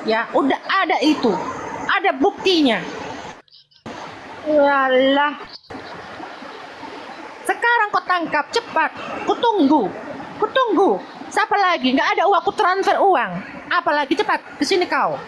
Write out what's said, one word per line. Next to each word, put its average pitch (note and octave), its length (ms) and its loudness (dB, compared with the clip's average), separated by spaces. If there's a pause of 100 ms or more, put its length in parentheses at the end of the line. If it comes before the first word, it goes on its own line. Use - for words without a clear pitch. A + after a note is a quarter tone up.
Ya, A3+ 280 0
udah C4 300 2
ada F4+ 380 0
itu. C4 320 4 (580)
Ada F4+ 260 2
buktinya. D#4 640 4 (1700)
Walah. C#4 880 4 (2000)
Sekarang G#4+ 460 0
kau F#4+ 140 -2
tangkap, D4+ 460 -2
cepat. D#4+ 440 -2 (320)
Kutunggu. D#4 640 4 (480)
Kutunggu. G4+ 640 2 (280)
Siapa G#4 240 0
lagi? E4+ 400 2
Nggak D#4+ 220 2
ada F#4 100 2
uang, F#4+ 140 6
aku G4 140 -2
transfer F#4 420 2
uang. C4 360 4 (380)
Apalagi D4 460 0
cepat, G4 260 0 (140)
ke C#4+ 100 0
sini F4+ 200 2
kau. G#3+ 320 0 (100)